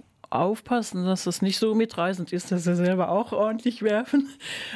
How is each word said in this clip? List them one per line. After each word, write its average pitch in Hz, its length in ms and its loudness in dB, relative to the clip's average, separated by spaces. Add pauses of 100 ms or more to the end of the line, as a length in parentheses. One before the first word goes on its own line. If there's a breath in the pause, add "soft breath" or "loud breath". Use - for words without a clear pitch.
(300)
aufpassen, 220 760 -2
dass 185 200 0
das 175 180 -2
nicht 190 160 2
so 220 160 2
mitreißend 185 580 0
ist, 180 180 -6
dass 175 140 0
sie 175 100 2
selber 180 360 2
auch 208 220 0
ordentlich 220 500 0
werfen. 240 460 2 (480 loud breath)